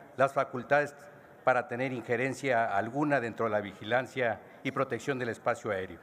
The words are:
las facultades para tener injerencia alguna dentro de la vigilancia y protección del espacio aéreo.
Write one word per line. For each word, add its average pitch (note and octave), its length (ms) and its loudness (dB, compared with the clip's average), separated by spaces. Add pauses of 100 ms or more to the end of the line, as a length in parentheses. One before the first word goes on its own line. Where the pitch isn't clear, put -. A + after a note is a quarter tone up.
(180)
las C3+ 160 4
facultades C3+ 600 2 (480)
para B2 260 4
tener B2+ 240 -2
injerencia A#2+ 840 0
alguna C#3 440 2
dentro A2+ 260 -2
de A2 60 -2
la G#2+ 100 2
vigilancia A2+ 800 -2 (220)
y C3+ 100 -4
protección C3 460 -2
del B2 120 -2
espacio A#2 400 -2
aéreo. F#2+ 320 -4